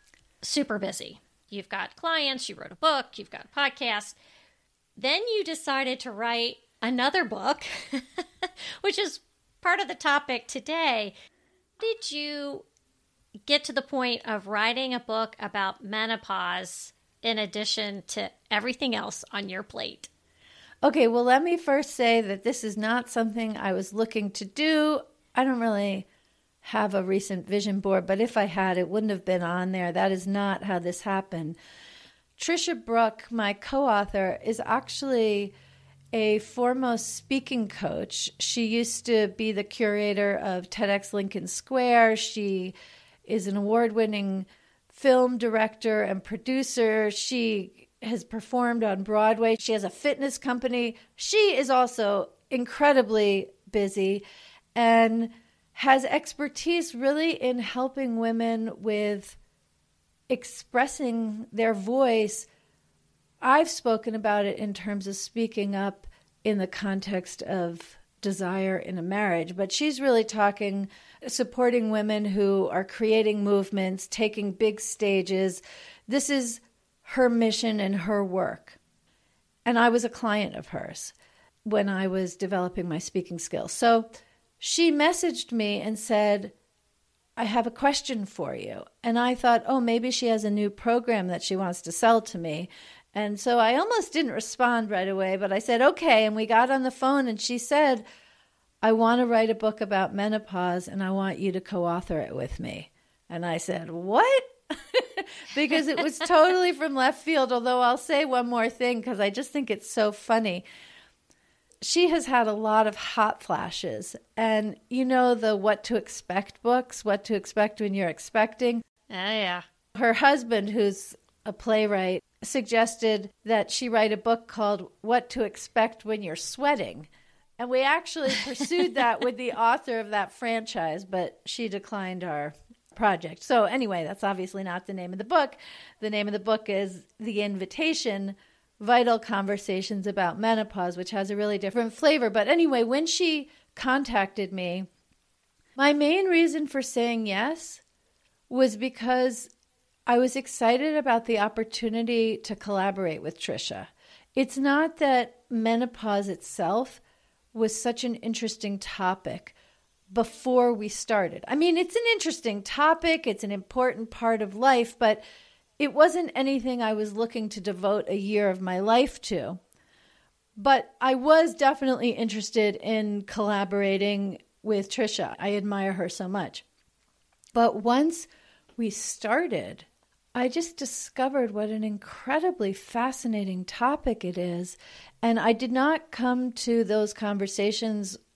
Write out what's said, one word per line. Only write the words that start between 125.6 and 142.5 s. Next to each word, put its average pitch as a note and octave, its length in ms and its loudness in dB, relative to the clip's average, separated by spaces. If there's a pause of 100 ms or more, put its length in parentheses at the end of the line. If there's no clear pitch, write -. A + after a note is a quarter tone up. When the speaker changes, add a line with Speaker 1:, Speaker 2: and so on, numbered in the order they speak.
Speaker 2:
When G#3+ 180 -4
You're E3 140 -6
Sweating. F3+ 720 -4 (500)
And B3 100 -6
we B3+ 140 2
actually D4 500 0 (120)
pursued E4+ 500 -2
that A#3+ 260 2
with B3 160 -2
the B3 160 -6
<laughs> A3+ 180 2
author A#3+ 280 0
of G#3 120 -8
that G3+ 200 -2
franchise, G#3+ 760 -4
but F#3 420 -4
she A3+ 220 -6
declined F#3+ 540 -8
our D3 320 -6 (400)
project. F3 480 0
So A#3 220 4
anyway, G3 400 0
that's G3 180 -10
obviously F#3+ 400 -4
not F#3 240 -8
the G3 80 -10
name F3+ 180 -10
of F#3+ 60 -8
the F#3+ 60 -8
book. C#4+ 320 2 (420)
The G#3+ 120 -6
name G#3 180 -2
of G#3 40 -4
the G#3+ 60 -2
book A3 300 -2
is F#3+ 340 -4 (160)
The G#3 240 -4
Invitation, G3 920 -4 (440)
Vital A#3 400 4
Conversations G3 880 -4
About F#3+ 320 -2
Menopause, G#3+ 560 0
which F3+ 160 -8
has G3 180 -2
a G#3 60 -4
really G#3 200 0
different G#3+ 360 -2
flavor. C#4+ 380 4
But G#3 180 2
anyway, C#4+ 340 4